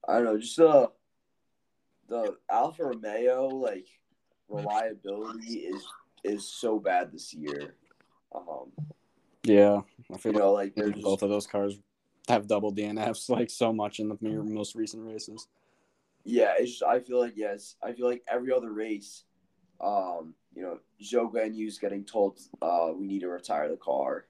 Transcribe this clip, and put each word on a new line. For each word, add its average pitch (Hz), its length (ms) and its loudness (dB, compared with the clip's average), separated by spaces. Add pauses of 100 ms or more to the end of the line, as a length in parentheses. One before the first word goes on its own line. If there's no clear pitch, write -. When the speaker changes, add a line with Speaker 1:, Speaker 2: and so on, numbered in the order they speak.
Speaker 1:
I - 60 2
don't 120 100 4
know, 107 140 2
just, 117 200 -6
uh, 151 300 8 (1200)
the - 300 -2 (120)
Alfa 156 340 0
Romeo, 123 640 0
like, 120 400 -4 (600)
reliability 107 1120 -6
is, - 240 -8 (380)
is 101 240 -4
so 110 320 -2
bad 90 340 0
this - 220 -16
year. 71 400 -8 (580)
Um, - 400 -12 (720)
Speaker 2:
Yeah, 101 400 8 (300)
I 101 60 -12
feel 110 140 -2
Speaker 1:
you 107 60 2
Speaker 2:
like 101 60 4
Speaker 1:
know, 98 80 8
like, 101 220 2
they're 104 160 0
Speaker 2:
both 98 300 -2
Speaker 1:
just - 40 0
Speaker 2:
of 101 60 0
those 104 160 0
cars 101 320 -2 (500)
have 107 180 2
double 104 240 0
D 104 140 -4
N 104 140 -6
Fs, 110 300 -4
like, 120 220 0
so 113 220 0
much 107 280 -4
in 107 80 -4
the 104 120 -6
mer-, 107 220 -4
most 107 320 -6
recent 113 320 -8
races. 110 420 -14 (760)
Speaker 1:
Yeah, 110 340 4
it's 123 140 2
just, - 100 -6
I 123 180 4
feel 123 200 0
like, 120 160 0
yes, 104 460 -6
I 120 100 -6
feel 120 140 -4
like 123 200 0
every 123 260 -2
other 117 200 0
race, 107 520 -6 (560)
um, 90 540 -2 (200)
you - 80 -10
know, 87 180 -8 (220)
Zhou 113 300 0
Guanyu's 110 460 -4
getting 98 260 -6
told, 101 360 0 (220)
uh, 82 340 2
"We 98 100 -8
need 98 140 -4
to 90 80 -6
retire 85 400 -4
the 78 80 -4
car." 67 540 -2